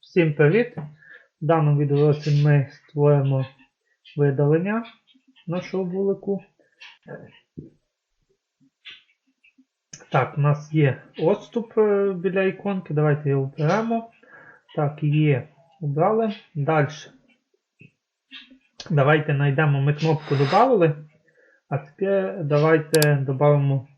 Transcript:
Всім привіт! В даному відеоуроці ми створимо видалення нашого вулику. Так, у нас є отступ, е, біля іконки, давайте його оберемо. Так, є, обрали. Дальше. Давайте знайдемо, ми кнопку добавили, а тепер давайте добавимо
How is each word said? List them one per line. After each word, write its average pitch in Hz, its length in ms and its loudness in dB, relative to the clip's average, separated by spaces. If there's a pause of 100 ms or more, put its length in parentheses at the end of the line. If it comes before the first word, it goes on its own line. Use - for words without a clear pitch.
(160)
Всім 160 180 2
привіт! 185 420 2
В - 680 -16
даному 147 340 2
відеоуроці 147 640 2
ми 143 260 4
створимо 139 760 0 (720)
видалення 147 680 0 (640)
нашого 180 380 -6
вулику. 196 600 -4 (3750)
Так, 139 260 0
у - 20 -2
нас 147 320 -2
є 143 300 0 (160)
отступ, 208 600 -2
е, 202 340 2
біля 185 300 -2
іконки, 190 520 -4
давайте 151 340 0
його 135 140 0
оберемо. 214 680 -2 (680)
Так, 147 260 -4
є, 147 460 0 (320)
обрали. 196 520 -2 (220)
Дальше. 147 560 -2 (1800)
Давайте 151 440 2
знайдемо, 143 460 2
ми 147 140 0
кнопку 147 420 -2
добавили, 175 580 2 (720)
а 139 100 -4
тепер 190 680 -4
давайте 151 720 2
добавимо 139 800 0